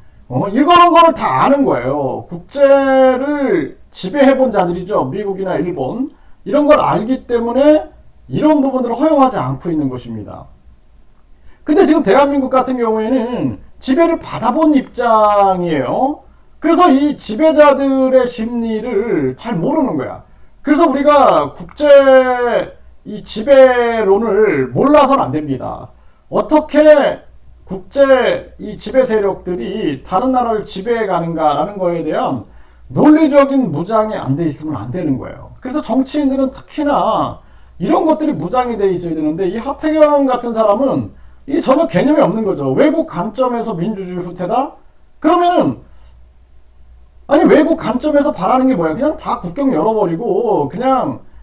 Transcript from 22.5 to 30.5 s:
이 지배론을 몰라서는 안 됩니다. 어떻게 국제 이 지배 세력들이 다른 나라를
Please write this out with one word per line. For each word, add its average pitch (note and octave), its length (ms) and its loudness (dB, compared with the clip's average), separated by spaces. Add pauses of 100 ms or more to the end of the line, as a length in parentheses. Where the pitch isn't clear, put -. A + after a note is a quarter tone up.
이 G3+ 200 -14
지배론을 A3 1400 2
몰라서는 C#4 540 2
안 - 100 -6
됩니다. D3 560 -8 (420)
어떻게 D4+ 920 4 (440)
국제 B3+ 920 0
이 G3 180 -14
지배 B3+ 260 -2
세력들이 F#3 1000 -4
다른 B3+ 300 -2
나라를 A#3 320 -2